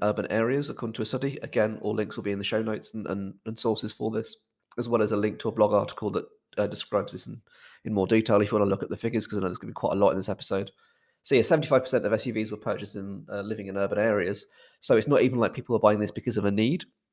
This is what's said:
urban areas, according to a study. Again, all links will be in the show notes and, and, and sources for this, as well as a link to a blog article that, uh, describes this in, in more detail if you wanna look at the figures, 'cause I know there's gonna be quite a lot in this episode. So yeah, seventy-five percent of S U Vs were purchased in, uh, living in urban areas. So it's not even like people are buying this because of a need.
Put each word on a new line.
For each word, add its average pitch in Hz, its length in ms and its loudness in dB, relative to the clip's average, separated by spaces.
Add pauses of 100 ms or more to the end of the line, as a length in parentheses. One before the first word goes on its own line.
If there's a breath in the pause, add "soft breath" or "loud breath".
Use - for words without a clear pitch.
urban 104 260 0
areas, 127 400 0
according 113 240 -6
to - 80 -6
a 110 40 -4
study. 131 360 -4
Again, 110 400 0
all 107 140 -2
links 107 200 -4
will 104 80 -8
be 101 80 -2
in 101 80 -2
the 98 60 -6
show 110 160 -2
notes 110 320 -6
and, 110 140 -8
and, 98 260 -6 (120)
and 110 120 -8
sources 107 360 -2
for 117 180 -4
this, 110 240 -4 (420)
as 117 120 -4
well 117 120 4
as 107 120 2
a 104 40 2
link 104 220 -2
to - 80 -4
a 107 60 -2
blog 104 180 4
article 101 400 0
that, 90 140 -4 (320)
uh, 104 100 2
describes - 460 -4
this - 140 -8
in, - 140 -14 (440 loud breath)
in 117 80 -4
more 95 140 2
detail 110 340 4
if 104 100 0
you 113 60 2
wanna 101 120 4
look 98 140 0
at - 60 -6
the 104 80 -6
figures, 113 280 -2
'cause 107 140 -6
I - 20 -2
know 95 60 -2
there's 90 100 -6
gonna 107 140 -12
be - 40 -12
quite - 180 -2
a 98 60 0
lot 98 120 8
in 73 60 2
this 95 120 -4
episode. 98 400 -4 (520)
So - 140 2
yeah, 117 80 8
seventy-five 147 400 4
percent - 220 0
of 101 60 0
S 110 140 0
U 117 80 -4
Vs 110 180 -4
were 104 60 -8
purchased 101 400 -6
in, 98 340 -10
uh, 101 100 -6
living 104 260 -8
in 98 100 -6
urban 98 200 0
areas. 104 500 0 (340 soft breath)
So 120 160 4
it's 110 100 2
not 143 140 6
even 123 180 2
like 107 140 2
people 123 200 -6
are 110 60 4
buying 107 200 6
this 104 120 -2
because 110 240 -4
of 104 80 0
a 101 80 2
need. 113 320 2 (300)